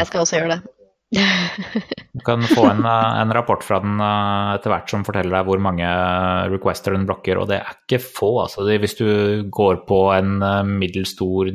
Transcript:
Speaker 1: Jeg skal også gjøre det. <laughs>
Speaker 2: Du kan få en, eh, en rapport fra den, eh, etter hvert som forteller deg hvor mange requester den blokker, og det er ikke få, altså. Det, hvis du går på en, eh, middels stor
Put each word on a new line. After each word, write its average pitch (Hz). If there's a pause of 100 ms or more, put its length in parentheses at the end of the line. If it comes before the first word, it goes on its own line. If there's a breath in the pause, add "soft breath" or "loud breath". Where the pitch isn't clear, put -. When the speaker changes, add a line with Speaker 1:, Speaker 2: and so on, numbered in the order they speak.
Speaker 1:
Jeg -
skal 170
også 165
gjøre 165
det. 180 (500)
<laughs> 190 (140)
Speaker 2:
Du -
kan 117
få 117
en, 104
eh, 113
en 110
rapport 113
fra 101
den, 104 (100)
eh, 101
etter 101
hvert 95
som 104
forteller 95
deg 92
hvor 95
mange 87 (640)
requester 95
den 98
blokker, 92
og 98
det 98
er -
ikke -
få, - (140)
altså. 98
Det, 107
hvis 101
du 117 (420)
går 95 (100)
på 98 (120)
en, 98 (100)
eh, 98 (100)
middels 95
stor 95